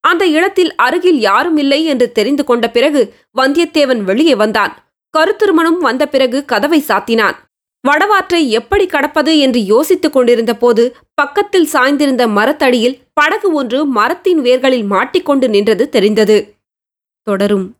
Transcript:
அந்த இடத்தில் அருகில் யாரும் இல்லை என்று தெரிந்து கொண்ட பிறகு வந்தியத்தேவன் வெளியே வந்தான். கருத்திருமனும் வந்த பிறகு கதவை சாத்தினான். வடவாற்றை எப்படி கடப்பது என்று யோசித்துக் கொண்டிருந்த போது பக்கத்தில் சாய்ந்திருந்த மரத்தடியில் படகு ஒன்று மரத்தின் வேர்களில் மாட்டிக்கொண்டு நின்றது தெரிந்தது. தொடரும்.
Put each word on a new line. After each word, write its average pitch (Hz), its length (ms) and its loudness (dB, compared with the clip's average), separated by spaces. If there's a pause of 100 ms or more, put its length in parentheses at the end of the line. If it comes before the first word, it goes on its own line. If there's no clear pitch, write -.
அந்த 339 220 0
இடத்தில் 339 480 0
அருகில் 311 460 0
யாரும் 233 360 0
இல்லை 285 280 0
என்று 254 280 0
தெரிந்து 269 320 -2
கொண்ட 240 260 0
பிறகு 262 300 0 (340)
வந்தியத்தேவன் 277 680 0
வெளியே 247 320 2
வந்தான். 208 380 -2 (420)
கருத்திருமனும் 339 680 0
வந்த 262 280 -2
பிறகு 262 360 -2
கதவை 247 360 0
சாத்தினான். 214 560 -2 (480)
வடவாற்றை 359 540 0 (100)
எப்படி 240 380 0
கடப்பது 302 520 -2
என்று 254 220 2
யோசித்துக் 294 520 0
கொண்டிருந்த 240 420 2
போது 233 300 2 (300)
பக்கத்தில் 370 580 -2
சாய்ந்திருந்த 269 560 0
மரத்தடியில் 247 680 0 (160)
படகு 349 400 0
ஒன்று 262 340 -2
மரத்தின் 277 540 0
வேர்களில் 247 460 0
மாட்டிக்கொண்டு 262 640 0
நின்றது 202 400 0
தெரிந்தது. 214 500 2 (880)
தொடரும். 202 400 -2 (120)